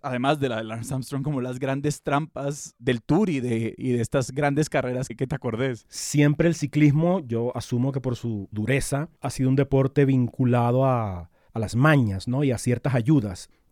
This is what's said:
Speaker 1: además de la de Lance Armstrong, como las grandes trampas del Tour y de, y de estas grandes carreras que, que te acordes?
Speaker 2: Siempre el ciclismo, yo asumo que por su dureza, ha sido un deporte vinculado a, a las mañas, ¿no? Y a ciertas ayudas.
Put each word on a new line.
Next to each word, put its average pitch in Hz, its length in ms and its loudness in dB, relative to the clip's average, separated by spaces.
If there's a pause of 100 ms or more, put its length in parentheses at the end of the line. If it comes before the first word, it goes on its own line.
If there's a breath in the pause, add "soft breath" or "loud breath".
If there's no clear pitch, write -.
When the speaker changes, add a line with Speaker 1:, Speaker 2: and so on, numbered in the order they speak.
Speaker 1:
además 135 340 0
de 139 100 0
la 113 100 -4
de 113 60 -6
Lance 113 300 -8
Armstrong, 135 300 -6
como 147 160 -4
las 127 180 -6
grandes 139 460 -2
trampas 143 720 -4
del 120 240 0
Tour 196 280 2
y 139 100 0
de, 113 360 -2
y 127 140 -4
de 123 100 2
estas 131 300 -2
grandes 143 400 0
carreras 127 380 -2
que, 117 80 -10
que 131 100 -2
te 139 80 -4
acordes? 123 540 -4
Speaker 2:
Siempre 147 580 2
el 170 80 2
ciclismo, 151 720 2
yo 117 300 -2
asumo 123 340 -2
que 135 100 -4
por 123 140 -2
su 110 380 -6
dureza, 135 560 -2 (120)
ha 135 100 -6
sido 131 180 0
un 131 80 4
deporte 135 480 2
vinculado 123 800 2
a, 107 460 -2 (220)
a 113 60 -6
las 104 160 -4
mañas, 123 540 4
¿no? 131 160 0
Y 131 80 2
a 110 60 -2
ciertas 120 360 -2
ayudas. 120 560 0 (220)